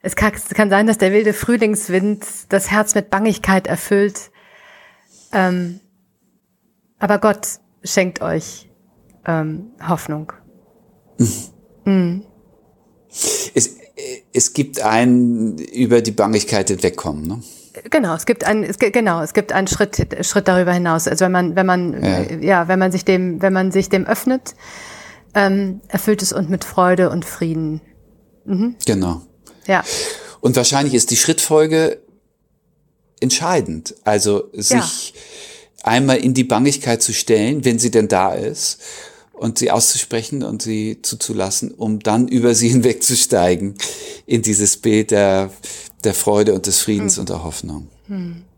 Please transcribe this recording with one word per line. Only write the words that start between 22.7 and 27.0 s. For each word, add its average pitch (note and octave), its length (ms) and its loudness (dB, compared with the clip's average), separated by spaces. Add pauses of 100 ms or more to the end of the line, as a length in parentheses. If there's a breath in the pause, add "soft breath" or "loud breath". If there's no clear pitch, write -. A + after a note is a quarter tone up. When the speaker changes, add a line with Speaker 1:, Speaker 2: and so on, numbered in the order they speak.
Speaker 1:
man F#3 120 2
sich F3+ 140 -4
dem, F#3 360 0
wenn F#3+ 120 2
man F#3+ 180 2
sich F#3+ 180 0
dem F#3 160 2
öffnet, - 500 -2 (800 loud breath)
ähm, G3 540 2
erfüllt G#3 340 0
es F#3 120 -4
uns D3+ 160 -2
mit F#3 140 -2
Freude F3+ 460 2